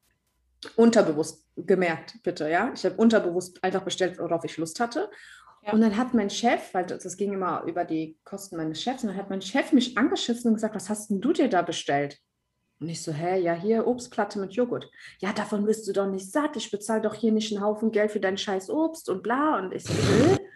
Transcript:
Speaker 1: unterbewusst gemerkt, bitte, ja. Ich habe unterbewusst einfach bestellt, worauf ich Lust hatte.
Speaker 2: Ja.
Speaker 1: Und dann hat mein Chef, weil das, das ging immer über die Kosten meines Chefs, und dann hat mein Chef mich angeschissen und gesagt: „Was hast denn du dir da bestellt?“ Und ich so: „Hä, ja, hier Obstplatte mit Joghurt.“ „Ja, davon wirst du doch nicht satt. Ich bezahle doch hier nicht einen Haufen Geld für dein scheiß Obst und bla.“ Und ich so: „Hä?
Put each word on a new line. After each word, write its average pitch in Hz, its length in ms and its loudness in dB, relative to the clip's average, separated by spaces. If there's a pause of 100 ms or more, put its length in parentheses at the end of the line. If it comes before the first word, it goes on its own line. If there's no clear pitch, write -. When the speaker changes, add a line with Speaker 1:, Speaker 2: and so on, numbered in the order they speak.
(760)
Speaker 1:
unterbewusst 180 800 4
gemerkt, 175 680 0
bitte, 160 260 -4
ja. 185 240 2
Ich - 120 -6
habe 185 120 -2
unterbewusst 180 680 2
einfach 185 180 0
bestellt, - 360 -2
worauf 170 260 -2
ich - 120 -8
Lust 160 220 -6
hatte. 285 320 -2 (520)
Speaker 2:
Ja. 208 100 -6
Speaker 1:
Und 220 80 6
dann 214 160 4
hat 247 180 0
mein - 160 2
Chef, - 420 0
weil 180 140 -2
das, - 160 -8
das - 140 -12
ging 202 160 -2
immer 180 340 -4
über 170 180 -2
die 160 400 -6
Kosten 196 320 -12
meines 160 240 -6
Chefs, 254 220 -4
und 220 60 -2
dann 185 100 -6
hat 190 100 -8
mein 190 140 -4
Chef 302 300 -2
mich 233 260 4
angeschissen 240 520 0
und 220 40 4
gesagt: 214 220 -2
„Was - 120 -8
hast 214 220 -6
denn 196 100 -2
du 277 120 2
dir 285 160 4
da 180 140 2
bestellt?“ 143 580 -2 (600)
Und 156 80 -6
ich 160 140 -8
so: 165 100 -6
„Hä, 175 280 -2
ja, 170 140 2
hier 214 320 0
Obstplatte 226 540 -2
mit 190 120 -6
Joghurt.“ 240 380 -2 (300)
„Ja, 190 120 -2
davon 208 340 -2
wirst 214 220 0
du 196 40 -2
doch 196 140 0
nicht 190 260 -6
satt. 302 240 0
Ich - 140 -8
bezahle 220 320 -2
doch 214 120 -2
hier 220 180 2
nicht 214 200 0
einen 202 120 -2
Haufen 214 260 0
Geld 208 220 2
für 208 80 -2
dein 190 180 0
scheiß 190 320 -4
Obst 320 380 -2
und 190 140 -2
bla.“ 262 360 0
Und 190 140 -6
ich - 120 -8
so: - 80 -4
„Hä? 320 460 6 (180)